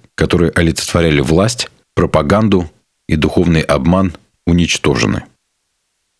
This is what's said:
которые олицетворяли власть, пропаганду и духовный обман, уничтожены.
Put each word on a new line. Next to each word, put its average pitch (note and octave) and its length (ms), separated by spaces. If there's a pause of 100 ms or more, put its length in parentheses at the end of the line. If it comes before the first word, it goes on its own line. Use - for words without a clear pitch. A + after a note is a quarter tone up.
(160)
которые E2 340
олицетворяли E2 680
власть, E2 500 (240)
пропаганду F2 760 (360)
и D#2+ 100
духовный E2 440
обман, E2+ 560 (300)
уничтожены. C#2+ 800 (960)